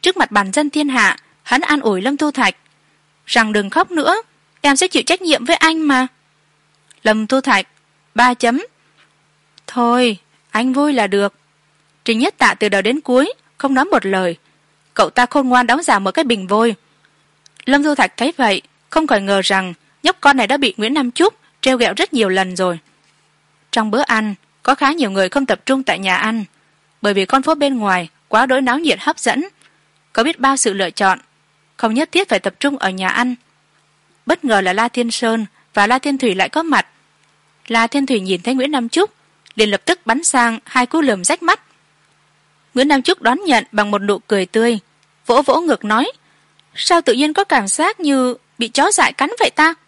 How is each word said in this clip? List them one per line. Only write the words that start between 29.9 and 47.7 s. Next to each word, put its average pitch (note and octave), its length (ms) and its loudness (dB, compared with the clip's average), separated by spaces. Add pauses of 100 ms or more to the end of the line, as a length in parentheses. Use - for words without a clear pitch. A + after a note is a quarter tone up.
Có A3+ 120 0
biết - 160 -4
bao C4+ 160 2
sự G#3+ 180 -2
lựa F#3+ 160 -2
chọn, F#3+ 280 0 (580)
không A3 180 -2
nhất D4 180 -2
thiết F#4+ 160 0
phải G3+ 100 0
tập F#3+ 220 -4
trung C#4+ 180 -2
ở F#3+ 120 -2
nhà F#3 180 -6
ăn. B3 260 -2 (920)
Bất D#4 180 -2
ngờ A3 160 2
là F#3 120 -2
La A3 160 0
Thiên A#3+ 220 -4
Sơn A3+ 360 -2 (280)
và G3+ 120 2
La B3 120 2
Thiên C#4 200 -2
Thủy A#3 160 0
lại F#3 140 -2
có D#4+ 140 -4
mặt. C#4+ 240 0 (800)
La A3+ 200 0
Thiên C#4 200 -2
Thủy B3+ 140 0
nhìn F#3 220 -4
thấy A#3+ 120 -4
Nguyễn C4+ 160 -2
Nam B3+ 180 -2
Trúc, F#4+ 260 -2 (400)
liền G#3 160 0
lập G3 140 -2
tức F4+ 200 -2
bắn C4 200 -2
sang A#3 400 0
hai B3 220 0
cú D#4+ 140 -2
lườm G#3+ 240 0
rách D#4+ 180 -2
mắt. F4 180 0 (1120)
Nguyễn C4+ 140 2
Nam C#4 140 2
Trúc - 200 -2
đón B3 240 2
nhận A#3+ 260 2
bằng G#3 180 0
một G3+ 120 -2
nụ G3+ 160 0
cười G3 280 -2
tươi, A3+ 320 0 (480)
vỗ A#3+ 160 4
vỗ C#4 180 2
ngực E4 240 -2
nói: A#3 280 0 (640)
"Sao - 260 0
tự C4+ 120 0
nhiên D4 200 0
có G4 120 0
cảm A3+ 240 0
giác F#4 320 -2